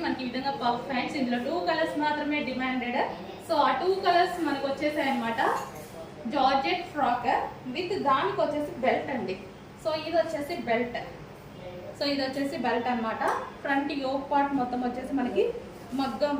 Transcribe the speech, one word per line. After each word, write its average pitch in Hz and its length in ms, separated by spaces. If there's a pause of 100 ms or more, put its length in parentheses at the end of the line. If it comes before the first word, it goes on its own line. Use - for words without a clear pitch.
మనకి 262 200
ఈ 240 40
విధంగా 269 320
పఫ్ 240 320
హ్యాండ్స్, 302 280
ఇందులో 240 260
టూ 320 80 (140)
కలర్స్ 320 360
మాత్రమే 294 340 (120)
డిమాండెడ్. 254 480 (480)
So 330 80 (120)
ఆ - 20 (120)
టూ 359 80 (160)
కలర్స్ 349 320 (120)
మనకు 277 220
వచ్చేసాయి 294 420
అనమాట. 226 280 (920)
జార్జెట్ 277 580
ఫ్రాక్ 247 360 (460)
with 349 160 (180)
దానికి 277 360
వచ్చేసి 294 260 (140)
బెల్ట్ 240 320
అండి. 190 200 (460)
So 320 60 (160)
ఇది 330 160
వచ్చేసి 311 320 (160)
బెల్ట్. 240 320 (960)
So 294 60 (100)
ఇది 269 140
వచ్చేసి 277 300 (120)
బెల్ట్ 247 260
అనమాట. 220 260 (440)
ఫ్రంట్ 285 280 (140)
యోక్ 277 260
పార్ట్ 285 200 (100)
మొత్తం 247 260
వచ్చేసి 262 320
మనకి - 240 (560)
మగ్గం 277 380